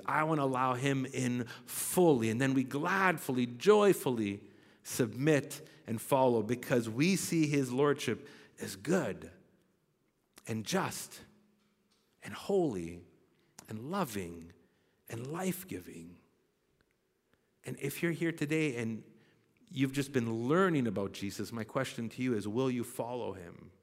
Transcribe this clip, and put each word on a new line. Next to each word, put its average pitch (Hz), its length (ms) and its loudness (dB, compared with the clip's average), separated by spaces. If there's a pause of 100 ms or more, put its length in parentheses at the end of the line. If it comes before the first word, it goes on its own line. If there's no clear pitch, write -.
I 143 180 0
want 156 160 2
to 139 60 2
allow 131 300 2
him 135 360 0
in 123 360 0 (180)
fully." 143 640 4
And 110 100 0
then 135 140 2
we 131 100 4
gladfully, 143 920 0
joyfully 135 840 4 (440)
submit 139 840 0 (180)
and 117 160 -4
follow 127 400 4
because 120 480 0
we 156 280 2
see 160 300 2
his 139 260 0
lordship 135 560 0 (320)
as 101 160 -8
good 101 520 -2 (1160)
and 113 160 -4
just - 560 -4 (1040)
and - 100 -12
holy 95 680 0 (680)
and 113 220 -8
loving 92 600 -4 (580)
and 120 180 -8
life-giving. 165 920 -6 (1500)
And 131 140 -8
if 139 220 -6
you're 170 100 2
here 160 200 0
today 156 440 0
and 113 280 -4 (680)
you've 135 220 0
just 143 200 -2
been 117 340 0
learning 160 400 4
about 98 260 -2
Jesus, 98 380 -6
my 113 120 -6
question 117 460 -4
to 123 120 -10
you 127 140 0
is, 101 120 -2
will 127 240 0
you 120 120 -2
follow 117 500 -6
him? 85 380 -16 (120)